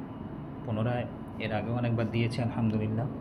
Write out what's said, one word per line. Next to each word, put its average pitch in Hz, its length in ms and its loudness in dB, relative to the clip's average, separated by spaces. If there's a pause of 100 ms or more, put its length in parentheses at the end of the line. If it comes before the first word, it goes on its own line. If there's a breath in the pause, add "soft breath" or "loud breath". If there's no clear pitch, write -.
(640)
পুনরায় 120 400 2 (340)
এর 107 140 -2
আগেও 107 220 0
অনেকবার 117 360 2
দিয়েছি, 117 300 2
আলহামদুলিল্লাহ। 110 640 2 (140)